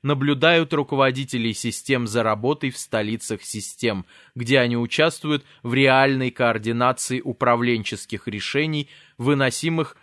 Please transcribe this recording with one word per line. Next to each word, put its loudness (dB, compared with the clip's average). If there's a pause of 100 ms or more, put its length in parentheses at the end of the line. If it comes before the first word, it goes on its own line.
наблюдают 2
руководителей 0
систем -2
за 0
работой 0
в -8
столицах -4
систем, -4 (300)
где 2
они 2
участвуют -2 (180)
в -4
реальной 4
координации 0
управленческих -2
решений, -4 (280)
выносимых 0